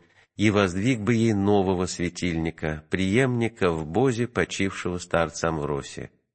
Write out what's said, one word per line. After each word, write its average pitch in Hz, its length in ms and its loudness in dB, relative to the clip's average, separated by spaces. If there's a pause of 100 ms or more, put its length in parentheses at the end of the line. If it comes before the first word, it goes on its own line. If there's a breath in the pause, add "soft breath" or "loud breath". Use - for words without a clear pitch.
(360 soft breath)
и 104 160 2
воздвиг 101 500 2
бы 117 140 2
ей 113 180 4
нового 98 520 2
светильника, 82 1040 -4
преемника 113 840 0
в 80 140 -4
Бозе 117 420 0
почившего 92 680 -4
старца 82 520 -2
Амвросия. 71 600 -4 (240)